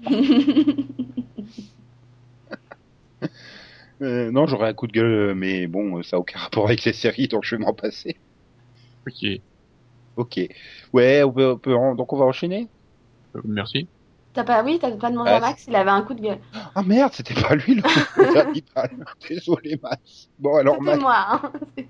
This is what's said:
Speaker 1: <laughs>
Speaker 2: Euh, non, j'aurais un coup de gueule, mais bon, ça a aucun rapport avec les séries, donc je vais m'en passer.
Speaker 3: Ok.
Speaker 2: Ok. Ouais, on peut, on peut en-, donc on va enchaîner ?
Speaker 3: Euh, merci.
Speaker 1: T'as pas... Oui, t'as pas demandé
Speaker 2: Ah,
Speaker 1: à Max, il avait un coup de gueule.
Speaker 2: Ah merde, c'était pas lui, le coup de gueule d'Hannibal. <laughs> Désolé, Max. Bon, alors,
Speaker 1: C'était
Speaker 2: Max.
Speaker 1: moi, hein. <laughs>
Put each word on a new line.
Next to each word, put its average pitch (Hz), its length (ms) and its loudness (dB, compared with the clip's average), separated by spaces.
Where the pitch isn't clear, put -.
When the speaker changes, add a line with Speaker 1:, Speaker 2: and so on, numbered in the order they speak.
Speaker 1:
<laughs> 233 60 0
Speaker 2:
Euh, 123 300 -2
non, 131 160 4
j'aurais 113 240 0
un 110 60 -2
coup 123 100 -8
de 113 60 -6
gueule, 107 420 2
mais 95 320 -2
bon, 87 380 -4
ça - 140 -2
a - 20 0
aucun - 180 -6
rapport - 300 -2
avec 117 160 0
les 113 100 0
séries, 127 340 -2
donc 104 160 -2
je - 120 -6
vais 107 80 -4
m'en 110 100 0
passer. - 420 -8
Speaker 3:
Ok. - 180 -8
Speaker 2:
Ok. 123 220 -6
Ouais, 131 300 6
on 135 80 2
peut, 131 220 2
on 120 40 -6
peut 131 180 0
en-, 127 200 0
donc 123 180 -6
on 143 40 -2
va 135 80 4
enchaîner ? 180 420 -2
Speaker 3:
Euh, - 80 -12
merci. 107 440 -6
Speaker 1:
T'as 240 100 -4
pas... 233 200 2
Oui, 302 160 0
t'as 262 120 -2
pas 220 180 -4
demandé 233 240 0
Speaker 2:
Ah, 220 40 8
Speaker 1:
à - 20 2
Max, 240 280 -4
il 233 80 -2
avait 196 140 2
un 202 140 2
coup 262 100 -10
de 226 80 -12
gueule. 208 160 -6
Speaker 2:
Ah 196 80 -2
merde, 226 320 4
c'était - 180 -10
pas - 220 2
lui, 151 180 4
le 214 80 0
coup 294 80 0
de 320 340 4
gueule 349 120 4
d'Hannibal. 262 560 0
<laughs> - 80 -20
Désolé, 160 540 -4
Max. - 560 -12
Bon, 143 200 0
alors, 233 180 4
Speaker 1:
C'était 277 100 -6
Speaker 2:
Max. 294 160 2
Speaker 1:
moi, 254 140 2
hein. 285 200 -4
<laughs> 262 120 -10